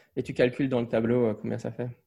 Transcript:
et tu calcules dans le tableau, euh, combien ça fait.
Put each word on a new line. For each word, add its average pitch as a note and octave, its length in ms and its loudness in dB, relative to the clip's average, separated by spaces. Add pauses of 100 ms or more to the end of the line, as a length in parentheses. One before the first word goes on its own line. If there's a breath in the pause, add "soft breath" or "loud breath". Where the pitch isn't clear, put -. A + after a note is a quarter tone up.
(160)
et C3 80 -4
tu B2 100 -8
calcules C3 340 2
dans B2+ 120 2
le A2+ 80 -2
tableau, A#2 380 2
euh, G#2+ 140 2
combien A2+ 180 -4
ça A#2 120 -6
fait. B2 180 -6 (180)